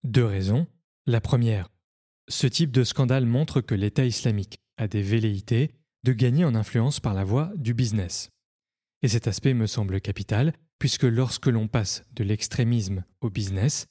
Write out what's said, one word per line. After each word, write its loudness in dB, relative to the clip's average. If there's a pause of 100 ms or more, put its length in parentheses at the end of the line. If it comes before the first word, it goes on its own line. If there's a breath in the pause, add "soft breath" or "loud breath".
Deux 4
raisons. 0 (380)
La 2
première, 0 (600)
ce -2
type 0
de 4
scandale 2
montre 2
que -4
l'État 0
islamique -2 (200)
a -2
des -2
velléités 0 (320)
de 2
gagner 2
en 2
influence 0
par -2
la 0
voie 0
du -2
business. -2 (720)
Et 2
cet 0
aspect 0
me 0
semble -2
capital, -2 (240)
puisque -2
lorsque 0
l'on 2
passe -2
de -4
l'extrémisme -2 (160)
au -4
business -2